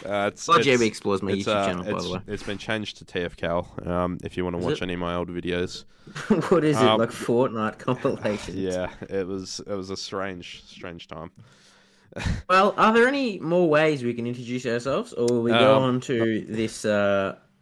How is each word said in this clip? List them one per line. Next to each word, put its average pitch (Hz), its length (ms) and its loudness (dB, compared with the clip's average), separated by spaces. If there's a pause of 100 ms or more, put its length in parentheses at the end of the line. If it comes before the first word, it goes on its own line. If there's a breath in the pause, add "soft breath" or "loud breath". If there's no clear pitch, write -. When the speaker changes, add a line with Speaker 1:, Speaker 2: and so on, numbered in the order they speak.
Speaker 1:
Uh, 101 300 0
it's, - 140 -12
Speaker 2:
Well, 165 100 6
Speaker 1:
it's, - 80 4
Speaker 2:
J 127 120 6
B 117 100 4
Explores, 101 340 0
my 98 120 -2
Speaker 1:
it's, 101 140 -2
Speaker 2:
YouTube 107 80 2
Speaker 1:
uh, 98 120 2
Speaker 2:
channel, 90 160 -2
by 92 80 -4
Speaker 1:
it's, 90 160 -4
Speaker 2:
the 90 60 -4
way. 95 120 -6
Speaker 1:
it's 104 180 -8
been 101 140 -6
changed 110 400 -6
to - 80 -20
T - 140 -6
F 87 180 -4
Cal, 87 340 -2 (140)
um, 87 380 -2
if - 120 -10
you 90 80 -2
wanna 87 140 -4
Speaker 2:
Is 87 80 -2
Speaker 1:
watch 82 120 0
Speaker 2:
it? - 40 -12
Speaker 1:
any 90 120 -4
of 87 60 -4
my 87 160 -4
old 87 140 -4
videos. 87 540 -4 (240 loud breath)
Speaker 2:
<laughs> - 420 0
What 165 140 4
is 151 180 4
it, - 20 6
Speaker 1:
Um, 110 160 6
Speaker 2:
like 117 120 0
Fortnite 113 680 0
compilations? 104 800 -4
Speaker 1:
Yeah, 90 320 -4 (180)
it 95 200 -4
was, 95 400 -8
it 101 80 -8
was 95 160 -8
a 95 60 -8
strange, 95 680 -10
strange 85 420 -16
time. 80 280 -12
<laughs> - 60 -20 (1080 soft breath)
Speaker 2:
Well, 190 280 6
are 214 160 6
there 233 140 6
any 262 320 -2
more 170 300 2
ways 151 340 4
we 120 100 0
can 117 140 -4
introduce 123 380 -6
ourselves, 127 480 -2
or 120 140 0
will 120 160 2
we 117 80 2
go 117 260 6
Speaker 1:
Um, 131 60 4
Speaker 2:
on 127 180 2
to 113 480 0
this, 110 340 -4
uh, 101 540 2 (240)